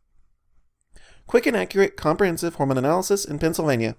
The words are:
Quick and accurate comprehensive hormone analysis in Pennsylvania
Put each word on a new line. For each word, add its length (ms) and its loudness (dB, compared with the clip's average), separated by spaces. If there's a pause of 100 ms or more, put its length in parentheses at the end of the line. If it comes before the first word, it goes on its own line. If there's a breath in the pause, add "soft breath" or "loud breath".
(1300 soft breath)
Quick 180 2
and 100 2
accurate 420 0
comprehensive 580 0
hormone 240 0
analysis 460 0
in 120 -8
Pennsylvania 600 0